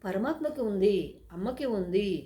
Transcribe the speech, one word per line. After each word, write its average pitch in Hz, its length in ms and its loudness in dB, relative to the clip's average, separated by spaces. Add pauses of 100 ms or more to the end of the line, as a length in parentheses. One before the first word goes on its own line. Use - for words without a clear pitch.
పరమాత్మకి 269 560 -2
ఉంది, 196 600 2 (100)
అమ్మకి 240 340 -4
ఉంది. 196 440 0 (160)